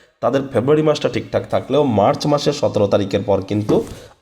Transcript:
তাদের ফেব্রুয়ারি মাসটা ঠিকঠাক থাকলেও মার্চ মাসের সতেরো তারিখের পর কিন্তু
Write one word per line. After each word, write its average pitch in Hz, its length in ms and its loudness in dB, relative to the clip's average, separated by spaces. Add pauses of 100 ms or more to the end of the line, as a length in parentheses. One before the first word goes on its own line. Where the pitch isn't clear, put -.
(200)
তাদের 127 200 0 (120)
ফেব্রুয়ারি 139 300 2
মাসটা 147 260 0
ঠিকঠাক 104 420 -4
থাকলেও 135 320 0
মার্চ 117 440 2
মাসের 147 260 0
সতেরো 107 340 0
তারিখের 101 360 0
পর 95 200 2
কিন্তু 107 420 0 (380)